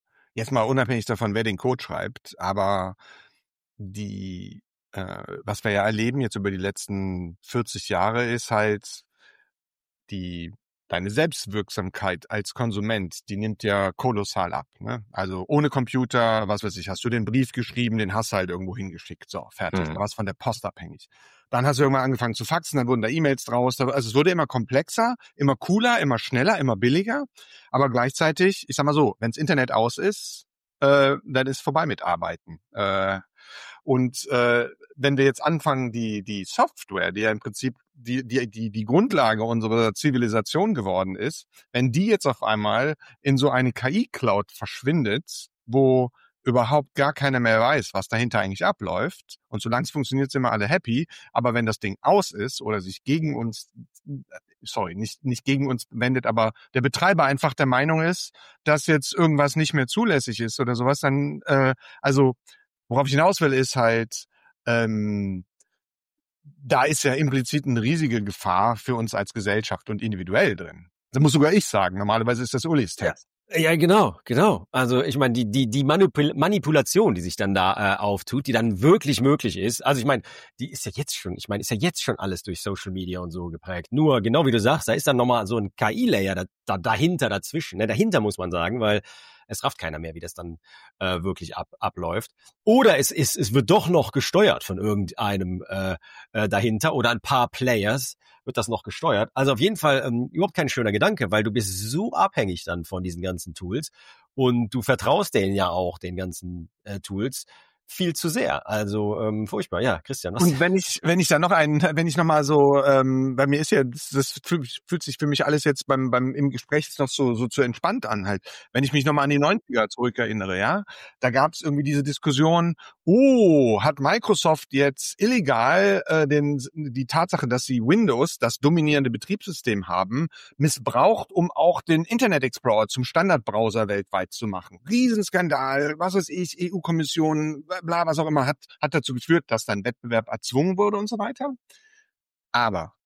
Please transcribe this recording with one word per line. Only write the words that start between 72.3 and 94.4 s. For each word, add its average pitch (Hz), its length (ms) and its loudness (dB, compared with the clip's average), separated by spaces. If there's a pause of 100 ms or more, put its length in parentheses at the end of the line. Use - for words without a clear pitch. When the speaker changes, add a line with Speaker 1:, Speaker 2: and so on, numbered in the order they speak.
Speaker 1:
ist 120 100 -4
das 127 120 -2
Ulis 143 340 0
Speaker 3:
Ja. - 80 -2
Speaker 1:
Text. - 200 -6 (280)
Speaker 3:
Ja, 165 200 4
genau, 165 480 4
genau. 127 480 2
Also 127 320 2
ich - 140 -2
meine, 127 160 2
die, 113 180 0
die, 127 180 2
die 135 140 0
Manipul-, 151 500 4
Manipulation, 156 800 2
die 87 80 -4
sich 87 140 -6
dann 101 180 0
da, 98 420 2
äh, - 20 -2
auftut, 104 500 -4
die 135 40 -2
dann 113 300 0
wirklich 147 400 4
möglich 123 360 2
ist, 101 280 -4
also 139 140 2
ich 113 60 -2
meine, 135 180 0 (360)
die - 120 -8
ist - 140 -12
ja 104 100 -6
jetzt - 200 -8
schon, 87 200 -8
ich - 140 -12
meine, 104 120 -4
ist - 80 -8
ja 117 80 -2
jetzt - 240 -2
schon 110 160 -2
alles 95 240 -6
durch 90 200 -10
Social 98 300 -6
Media 90 280 -6
und 87 120 -10
so 87 160 -8
geprägt. 85 440 -10
Nur, 127 300 4
genau 120 240 2
wie 135 60 4
du 113 80 4
sagst, 131 280 2
da 113 60 0
ist - 140 -2
dann 135 100 4
nochmal 120 280 2
so 113 120 -2
ein 101 180 -4
K-I-Layer 110 600 0
da, 90 100 -4 (200)
da, 98 120 -2
dahinter, 113 520 0
dazwischen, 101 480 -6
ne? 107 80 0
Dahinter 139 360 2
muss 104 160 0
man 90 120 -6
sagen, 90 300 -2
weil 104 220 2 (460)
es - 160 -8
rafft 135 140 -4
keiner 78 220 -8
mehr, 82 160 -10
wie 82 60 -14
das 85 120 -12
dann, 87 240 -12 (420)
äh, 92 220 -2
wirklich - 360 -6
ab-, - 220 -12
abläuft. 90 520 -6 (320)
Oder 220 340 6
es 135 140 0
ist, - 240 -2
es 107 180 -2
wird 123 160 2
doch 185 200 4
noch 165 240 2
gesteuert 165 500 2